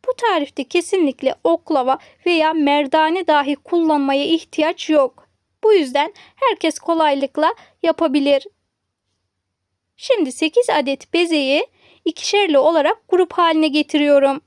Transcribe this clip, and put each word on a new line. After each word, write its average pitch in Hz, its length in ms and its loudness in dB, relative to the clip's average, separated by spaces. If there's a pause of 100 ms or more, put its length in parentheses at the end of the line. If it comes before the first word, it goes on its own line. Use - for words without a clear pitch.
Bu 508 60 -2
tarifte 339 500 -4
kesinlikle 330 800 -2
oklava 294 540 0 (280)
veya 320 280 2
merdane 311 760 0
dahi 285 280 2
kullanmaya 285 680 0
ihtiyaç - 640 -4
yok. 285 380 0 (360)
Bu 440 100 4
yüzden 294 400 0 (220)
herkes 392 440 -2
kolaylıkla 311 760 0 (280)
yapabilir. 285 640 0 (1500)
Şimdi 415 340 -2
sekiz 330 380 -2
adet 277 440 -4
bezeyi 330 540 0 (380)
ikişerli 339 520 -2
olarak 311 520 0
grup 359 240 0
haline 320 340 0
getiriyorum. 285 800 2